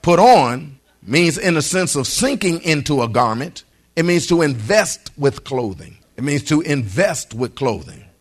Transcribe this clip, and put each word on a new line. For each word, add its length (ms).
Put 160
on 600
means 360
in 160
the 80
sense 340
of 100
sinking 540
into 420
a 60
garment. 560
It 80
means 220
to 160
invest 760
with 280
clothing. 520
It 40
means 220
to 160
invest 720
with 220
clothing. 500